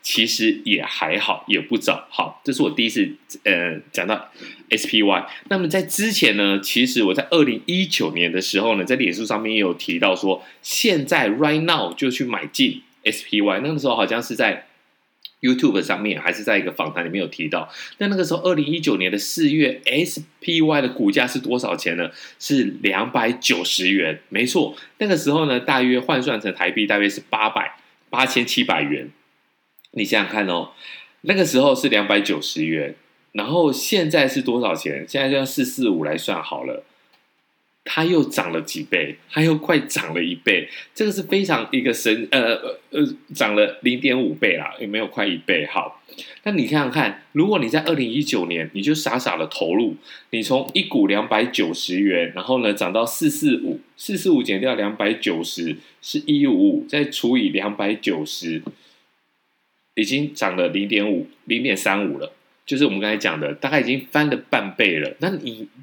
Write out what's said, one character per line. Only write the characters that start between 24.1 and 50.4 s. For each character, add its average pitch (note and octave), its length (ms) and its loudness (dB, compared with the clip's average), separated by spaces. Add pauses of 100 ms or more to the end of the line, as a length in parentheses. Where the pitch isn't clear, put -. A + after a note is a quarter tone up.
没 A2 160 0
错， C3 280 0 (240)
那 G#3+ 80 -2
个 F#3 100 4
时 C#3 140 0
候 D#3 140 2
呢， B2+ 160 0
大 C3 220 2
约 B2 180 4
换 B2+ 220 0
算 B2 180 -2
成 G#2 140 -4
台 F2+ 160 0
币 G#2 160 0
大 G#2 120 2
约 G2+ 100 4
是 - 200 -4
八 A2 220 0
百， - 260 -4 (320)
八 B2 160 2
千 B2 220 0
七 B2 180 0
百 D#2+ 180 0
元。 C#2+ 280 -4 (840)
你 G#2+ 120 -2
想 G2+ 200 2
想 F#2 80 -8
看 G#2 140 0
哦， F2 260 -2 (480)
那 - 140 0
个 F#3+ 100 4
时 D#3 160 4
候 E3 140 6
是 - 160 0
两 G#2 180 2
百 G#2 120 4
九 F2 200 -2
十 - 240 -4
元， D2+ 320 -2 (360)
然 G#2 140 -4
后 D#3 240 4
现 D#3 400 0
在 D3+ 160 4
是 C3+ 140 0
多 B2 200 0
少 G2 140 2
钱？ D2 320 -6
现 C3+ 160 -2
在 C3+ 60 0
就 C#3 80 2
用 C3+ 80 0
四 C3+ 200 -2
四 B2 260 0
五 E2 120 0
来 D2+ 140 -2
算 E2 260 -4
好 C2 220 -8
了。 - 200 -8 (1040)
它 D#3+ 160 0
又 E3+ 200 4
涨 F2 260 -2
了 E2 120 -2
几 D#2 200 -10
倍， D2 320 -2 (160)
它 D3+ 100 -2
又 D#3+ 140 4
快 D3+ 240 2
涨 - 340 -4
了 E2+ 80 -2
一 F2 140 -2
倍， F2 340 2 (240)
这 G#3+ 140 -2
个 G3+ 60 0
是 F#3 100 -4
非 G3 220 0
常 A#2+ 260 0
一 B2+ 100 2
个 A#2+ 140 2
神， A2 380 0
呃， A#2 480 0 (100)
呃， D3 160 2 (260)
涨 G#2+ 220 0
了 G#2 280 4
零 B2+ 180 2
点 C3 200 2
五 G#2+ 140 0
倍 F#2 220 2
啦， D2 240 -6
有 G#2+ 80 -8
没 G#2+ 100 -4
有 G#2+ 80 -2
快 G#2+ 180 -4
一 F#2 120 0
倍？ D#2+ 340 0
好， - 320 -4 (400)
那 G#3 80 -4
你 D3+ 160 2
看 C#3+ 240 0
看， B2 400 -2
如 D#3+ 160 4
果 G3+ 140 2
你 A#2 80 -2
在 D3+ 160 0
二 E3 100 2
零 B2 160 -2
一 C3 100 0
九 F#2 260 0
年， E2 260 -4
你 G2 100 -6
就 D3 100 2
傻 C#3 240 -2
傻 G2+ 200 -2
的 D#2+ 100 -2
投 E2+ 300 -2
入， A2+ 180 2 (360)
你 A2+ 120 -4